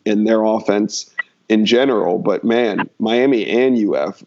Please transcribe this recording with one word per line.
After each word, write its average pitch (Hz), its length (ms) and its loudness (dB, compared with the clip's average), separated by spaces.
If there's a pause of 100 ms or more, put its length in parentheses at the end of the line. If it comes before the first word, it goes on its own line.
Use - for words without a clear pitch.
and 107 200 0
their 113 180 2
offense 110 640 -2 (400)
in 107 160 2
general, 110 540 2
but 95 240 -2
man, 113 440 0 (120)
Miami 120 440 0
and 123 320 2
U 101 200 0
F, 73 300 -6